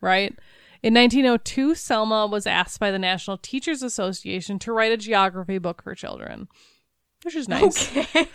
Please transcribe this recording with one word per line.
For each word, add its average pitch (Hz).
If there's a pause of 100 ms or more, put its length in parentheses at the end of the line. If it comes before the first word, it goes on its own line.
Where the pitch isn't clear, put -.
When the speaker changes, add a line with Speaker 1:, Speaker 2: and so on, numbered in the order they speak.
Speaker 1:
Right. 190 (460)
In 226
nineteen 240
oh 247
two, 277
Selma 220
was 208
asked 180
by 208
the 196
National 185
Teachers 269
Association 196
to 233
write 220
a 233
geography 190
book 175
for -
children, - (800)
which 339
is 277
nice. -
Speaker 2:
Okay. 311